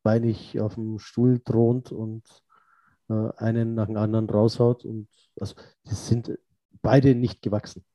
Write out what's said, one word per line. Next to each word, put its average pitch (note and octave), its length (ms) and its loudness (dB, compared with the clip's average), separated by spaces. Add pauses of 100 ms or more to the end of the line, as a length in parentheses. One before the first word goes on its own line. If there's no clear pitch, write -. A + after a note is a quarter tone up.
beinig A2+ 560 0
auf G#2+ 160 -4
dem A2 240 -8
Stuhl B2 400 2
thront A#2+ 520 0
und, A2 320 -10 (840)
äh, A2 280 -2
einen A2+ 380 -2
nach G#2+ 120 -2
dem G#2+ 100 -6
anderen G#2+ 320 0
raushaut. A#2+ 560 2
Und, A2 220 -10 (320)
also, - 160 -10 (320)
die - 80 -8
sind - 420 -4 (440)
beide C3 340 6
nicht A#2+ 260 -2
gewachsen. G#2 420 -6 (120)